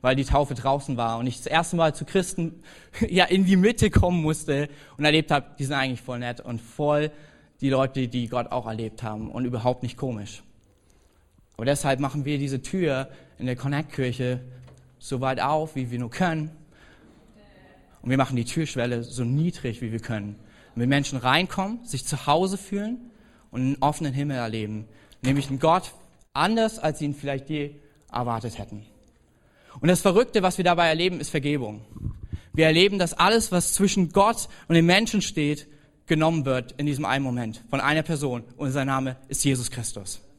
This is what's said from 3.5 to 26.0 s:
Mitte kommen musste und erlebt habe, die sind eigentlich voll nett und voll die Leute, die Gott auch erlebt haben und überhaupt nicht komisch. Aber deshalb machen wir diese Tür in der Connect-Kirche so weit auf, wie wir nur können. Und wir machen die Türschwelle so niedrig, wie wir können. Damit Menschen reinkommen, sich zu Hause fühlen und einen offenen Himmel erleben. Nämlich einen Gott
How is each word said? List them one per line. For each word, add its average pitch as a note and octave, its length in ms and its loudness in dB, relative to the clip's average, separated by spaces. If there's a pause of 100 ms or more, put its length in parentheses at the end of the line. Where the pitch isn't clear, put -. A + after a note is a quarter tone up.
Mitte G#3+ 340 6
kommen F3+ 300 4
musste D3+ 480 0 (300)
und D3 60 -2
erlebt D3+ 260 4
habe, D3 160 2 (120)
die C#3+ 60 -4
sind C#3 100 -4
eigentlich C3 280 -2
voll B2 160 -8
nett A#2+ 220 -8
und A#2 200 -8
voll D3 500 0 (500)
die C3+ 100 0
Leute, C3 380 0
die A#2+ 200 -4
Gott A#2+ 240 -4
auch B2 140 -4
erlebt A2 360 -8
haben G#2+ 280 -8
und B2 160 -4
überhaupt B2 360 0
nicht B2 140 -6
komisch. G#2+ 460 -8 (1120)
Aber A2 80 -8
deshalb C#3 360 0
machen C#3 260 -4
wir D3 100 -2
diese C3+ 240 -4
Tür C3+ 480 -2 (300)
in B2 80 -6
der B2 100 -4
Connect-Kirche B2+ 840 -4 (580)
so B2+ 240 -6
weit C3 180 -2
auf, D#3 340 -2
wie B2+ 160 -4
wir A#2+ 80 -6
nur A#2+ 120 -6
können. D#3+ 400 -2 (1500)
Und A#2+ 80 -4
wir C3 80 2
machen C3 180 2
die A#2 80 0
Türschwelle B2 580 -2
so B2 220 -6
niedrig, C3+ 560 -2
wie A2+ 100 -6
wir A2+ 100 -4
können. G#2 380 -8 (360)
Damit A#2+ 160 0
Menschen C#3 280 0
reinkommen, F3+ 680 0
sich - 180 -6
zu - 220 -6
Hause F#3 320 2
fühlen G#3+ 520 -8 (400)
und B2 120 -4
einen C3+ 180 0
offenen D3 320 0
Himmel C#3+ 240 -2
erleben. G#2+ 500 -4 (360)
Nämlich C3+ 260 2
einen C3+ 100 -4
Gott E3 360 2 (400)